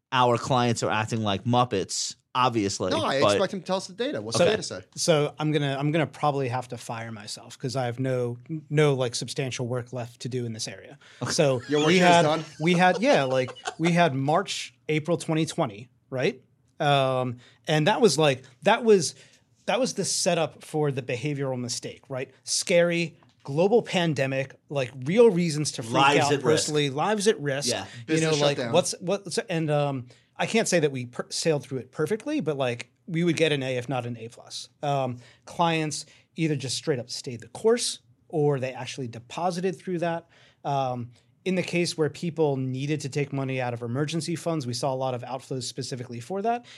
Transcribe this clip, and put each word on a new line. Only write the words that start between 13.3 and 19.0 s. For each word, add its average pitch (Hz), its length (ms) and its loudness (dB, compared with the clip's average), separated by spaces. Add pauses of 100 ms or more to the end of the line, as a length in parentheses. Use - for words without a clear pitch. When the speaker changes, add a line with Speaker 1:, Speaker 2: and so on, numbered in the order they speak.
Speaker 3:
we 170 140 4
had 165 220 4
March, 151 600 -2 (140)
April 156 280 0
twenty 160 300 0
twenty, 127 420 -4 (220)
right? 139 300 -2 (400)
Um, 131 560 2 (320)
and 156 180 4
that 247 140 4
was, 160 180 4
like, 143 240 4 (200)
that 233 220 4
was, 202 300 4 (520)